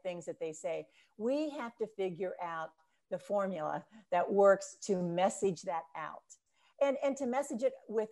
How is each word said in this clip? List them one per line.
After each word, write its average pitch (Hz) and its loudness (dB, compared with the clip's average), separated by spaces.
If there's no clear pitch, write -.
things 175 -6
that 165 -8
they 160 -4
say. 160 -6
We 277 0
have 240 -8
to 214 -4
figure 185 -4
out 165 -6
the 185 -6
formula 185 -2
that 175 2
works 196 6
to 185 0
message 180 0
that 165 -4
out. 151 -10
And, 277 4
and 277 2
to 277 -2
message 254 -2
it 262 4
with 214 0